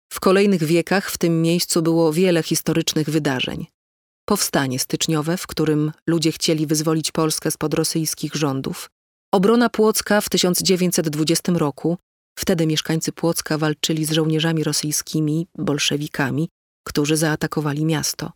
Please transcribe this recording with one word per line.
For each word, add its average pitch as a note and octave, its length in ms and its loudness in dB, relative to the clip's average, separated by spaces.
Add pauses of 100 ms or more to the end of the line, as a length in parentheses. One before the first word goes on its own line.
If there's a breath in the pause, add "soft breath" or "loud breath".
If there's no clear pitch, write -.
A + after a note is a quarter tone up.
(120)
W - 80 -12
kolejnych G3 440 4
wiekach E3+ 460 0
w - 80 -8
tym E3 240 2
miejscu E3+ 400 0
było E3 300 4
wiele E3+ 300 2
historycznych D#3+ 680 0
wydarzeń. D3 560 -2 (640)
Powstanie C3 500 0
styczniowe, D#3 580 -2
w - 100 -10
którym D3+ 460 0 (140)
ludzie D#3+ 260 2
chcieli D#3 340 0
wyzwolić D#3 460 0
Polskę D#3+ 380 0
spod D#3 240 -4
rosyjskich D#3+ 600 -2
rządów. C#3+ 560 -4 (420)
Obrona A3+ 360 4
Płocka G#3+ 520 2
w - 80 -4
tysiąc F3+ 340 2
dziewięćset F3 460 2
dwudziestym D#3+ 480 0
roku. D#3 400 0 (420)
Wtedy E3+ 280 0
mieszkańcy D#3 460 -2
Płocka - 460 -2
walczyli D#3 460 -2
z D3 60 -4
żołnierzami D#3 540 0
rosyjskimi, D3+ 880 -2
bolszewikami, D3 960 -2 (380)
którzy D3+ 300 0
zaatakowali D3+ 680 -2
miasto. D#3+ 500 -4